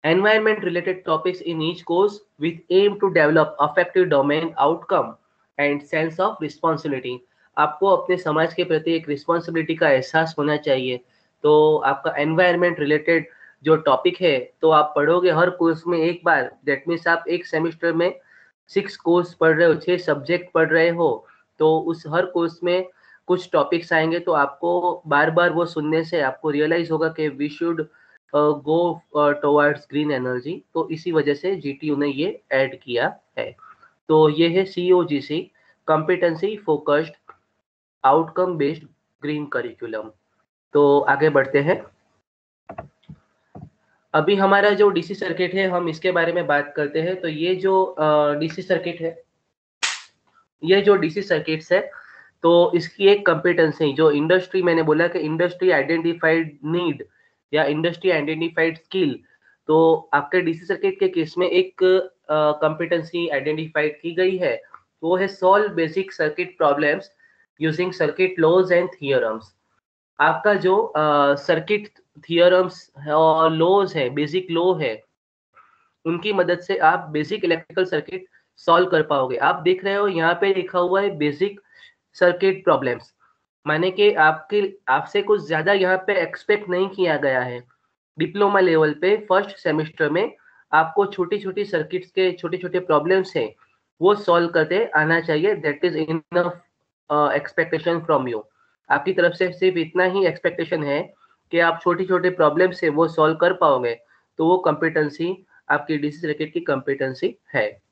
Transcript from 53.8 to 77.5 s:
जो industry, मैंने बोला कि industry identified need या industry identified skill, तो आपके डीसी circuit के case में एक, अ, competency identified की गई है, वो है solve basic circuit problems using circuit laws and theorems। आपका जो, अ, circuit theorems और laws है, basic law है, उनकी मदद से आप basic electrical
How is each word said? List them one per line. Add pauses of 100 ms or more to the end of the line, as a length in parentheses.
जो
industry,
मैंने
बोला
कि
industry
identified
need (480)
या
industry
identified
skill, (480)
तो
आपके
डीसी
circuit
के
case
में
एक, (460)
अ,
competency
identified
की
गई
है, (320)
वो
है
solve
basic (180)
circuit (140)
problems (600)
using (120)
circuit (160)
laws
and (160)
theorems। (760)
आपका
जो,
अ,
circuit (300)
theorems (160)
और
laws
है,
basic
law
है, (1040)
उनकी
मदद
से
आप
basic
electrical